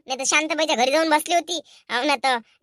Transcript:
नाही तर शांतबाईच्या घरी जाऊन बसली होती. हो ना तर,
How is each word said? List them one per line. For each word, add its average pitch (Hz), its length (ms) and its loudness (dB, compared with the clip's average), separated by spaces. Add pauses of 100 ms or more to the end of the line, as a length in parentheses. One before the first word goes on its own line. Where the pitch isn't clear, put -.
नाही 254 120 -6
तर 269 80 -4
शांतबाईच्या 302 480 0
घरी 254 160 2
जाऊन 320 180 2
बसली 311 260 2
होती. 339 260 -2 (280)
हो 247 140 -2
ना 285 120 2
तर, 254 220 0 (260)